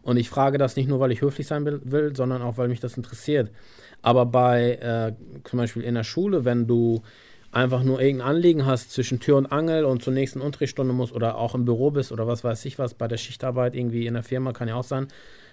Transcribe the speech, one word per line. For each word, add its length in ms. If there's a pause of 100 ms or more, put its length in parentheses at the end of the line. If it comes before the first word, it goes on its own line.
Und 160
ich 120
frage 280
das 180
nicht 120
nur, 120
weil 120
ich 100
höflich 260
sein 180
will, 180
will, 320
sondern 260
auch, 160
weil 100
mich 140
das 160
interessiert. 540 (500)
Aber 240
bei, 500
äh, 380 (300)
zum 160
Beispiel 240
in 120
der 80
Schule, 420
wenn 220
du 340 (500)
einfach 320
nur 180
irgendein 280
Anliegen 360
hast 260
zwischen 280
Tür 180
und 100
Angel 380
und 180
zur 100
nächsten 280
Unterrichtsstunde 520
musst 200
oder 220
auch 200
im 100
Büro 260
bist 200
oder 160
was 160
weiß 220
ich 120
was, 160
bei 140
der 100
Schichtarbeit 580
irgendwie 300
in 80
der 100
Firma, 300
kann 140
ja 80
auch 80
sein, 240 (460)